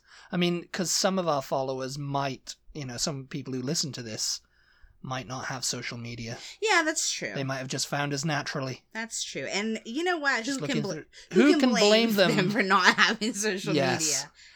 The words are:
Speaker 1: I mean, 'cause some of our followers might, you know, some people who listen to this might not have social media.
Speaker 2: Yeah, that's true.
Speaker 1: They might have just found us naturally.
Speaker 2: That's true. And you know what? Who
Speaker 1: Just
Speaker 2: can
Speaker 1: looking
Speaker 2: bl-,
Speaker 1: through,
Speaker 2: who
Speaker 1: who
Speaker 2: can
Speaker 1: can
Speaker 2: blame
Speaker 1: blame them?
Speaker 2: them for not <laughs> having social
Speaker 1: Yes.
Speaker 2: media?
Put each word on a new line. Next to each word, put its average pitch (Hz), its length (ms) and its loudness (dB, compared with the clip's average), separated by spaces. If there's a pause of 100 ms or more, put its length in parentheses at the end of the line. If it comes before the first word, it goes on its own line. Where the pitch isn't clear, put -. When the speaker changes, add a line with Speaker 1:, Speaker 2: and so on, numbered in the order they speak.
(320)
Speaker 1:
I 185 60 -2
mean, 175 340 0
'cause 170 180 -4
some 190 280 2
of 170 100 0
our 143 140 2
followers 135 560 -4
might, 139 580 -4 (160)
you 147 140 -10
know, 123 100 -10
some 135 300 -4
people 135 260 -8
who 131 80 -4
listen 139 320 -2
to 123 100 -10
this 107 380 -6 (640)
might 131 240 -8
not 127 200 -10
have 135 160 -8
social 123 360 -6
media. 117 400 -10 (240)
Speaker 2:
Yeah, 392 220 4
that's 311 280 -2
true. 107 220 -6
Speaker 1:
They 139 100 -2
might 135 140 -4
have 131 100 -8
just 135 180 -4
found 143 280 -2
us 139 100 -2
naturally. 143 580 -4 (120)
Speaker 2:
That's 226 280 -8
true. 143 300 -8
And 214 320 -2
you 240 200 -6
know 359 140 0
what? 277 200 0
Who 226 60 -4
Speaker 1:
Just 269 160 -4
Speaker 2:
can 277 80 -4
Speaker 1:
looking 247 140 0
Speaker 2:
bl-, 190 100 -4
Speaker 1:
through, 156 120 -10 (300)
Speaker 2:
who 196 80 8
Speaker 1:
who 285 100 8
Speaker 2:
can 311 80 4
Speaker 1:
can 254 100 6
Speaker 2:
blame 220 440 6
Speaker 1:
blame - 20 -
them? 190 200 6
Speaker 2:
them 190 140 4
for 220 120 2
not 196 320 6
<laughs> - 40 0
having 214 360 2
social 196 400 -2
Speaker 1:
Yes. 135 260 2
Speaker 2:
media? - 320 -2 (240)